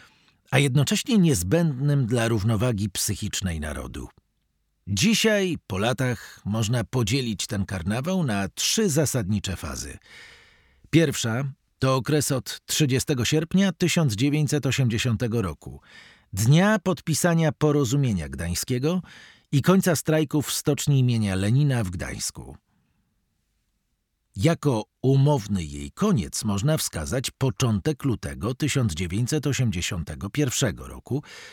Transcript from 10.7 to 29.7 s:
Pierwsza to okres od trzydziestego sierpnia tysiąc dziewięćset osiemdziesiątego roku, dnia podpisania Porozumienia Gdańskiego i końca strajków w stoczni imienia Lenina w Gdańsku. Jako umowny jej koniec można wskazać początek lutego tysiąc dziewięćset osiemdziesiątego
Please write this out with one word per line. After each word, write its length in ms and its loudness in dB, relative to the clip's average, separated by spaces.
Pierwsza 540 2
to 160 2
okres 360 0
od 340 -4
trzydziestego 600 0
sierpnia 460 2
tysiąc 420 2
dziewięćset 520 0
osiemdziesiątego 760 0
roku, 400 -8
dnia 460 6
podpisania 720 2
Porozumienia 800 0
Gdańskiego 720 -2
i 100 4
końca 340 4
strajków 520 0
w 60 -4
stoczni 460 2
imienia 360 2
Lenina 480 2
w 60 -4
Gdańsku. 680 -8
Jako 480 0
umowny 640 2
jej 280 -8
koniec 520 -2
można 340 0
wskazać 540 -4
początek 720 -2
lutego 520 -4
tysiąc 380 0
dziewięćset 540 -2
osiemdziesiątego 800 -4